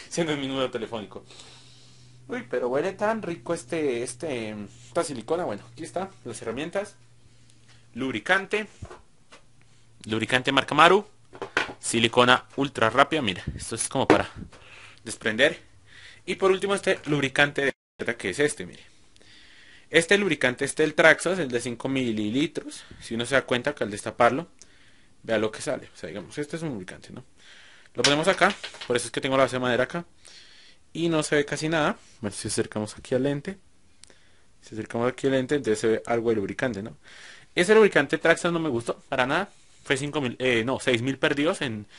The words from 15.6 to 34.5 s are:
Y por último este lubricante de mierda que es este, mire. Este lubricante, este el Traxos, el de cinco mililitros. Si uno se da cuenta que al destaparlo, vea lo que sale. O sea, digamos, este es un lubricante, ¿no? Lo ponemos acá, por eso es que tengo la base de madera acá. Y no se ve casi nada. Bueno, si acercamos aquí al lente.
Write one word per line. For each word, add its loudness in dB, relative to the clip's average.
Y -6
por 4
último 0
este 0
lubricante 0
de 0
mierda -4
que -6
es -6
este, 0
mire. -18
Este 6
lubricante, 0
este 0
el -2
Traxos, 4
el -2
de 0
cinco -6
mililitros. -2
Si -10
uno -2
se -4
da 4
cuenta -2
que -4
al -6
destaparlo, 2
vea 0
lo 0
que -14
sale. -6
O -20
sea, -12
digamos, -12
este -8
es -8
un -6
lubricante, -12
¿no? -16
Lo -4
ponemos 4
acá, 4
por 0
eso -2
es -10
que -4
tengo 0
la 6
base 2
de 0
madera 2
acá. -8
Y 0
no 2
se 0
ve 4
casi -4
nada. 0
Bueno, -6
si -8
acercamos -4
aquí -6
al 2
lente. -4